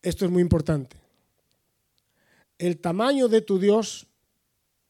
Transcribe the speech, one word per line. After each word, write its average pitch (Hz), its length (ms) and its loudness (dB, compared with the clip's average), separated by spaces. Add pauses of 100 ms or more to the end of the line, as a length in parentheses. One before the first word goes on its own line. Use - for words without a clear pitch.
Esto 185 240 -4
es 175 60 -2
muy 180 100 2
importante. 151 540 -2 (1600)
El 175 220 -4
tamaño 240 480 0
de 220 140 4
tu 196 180 -2
Dios 202 480 0 (840)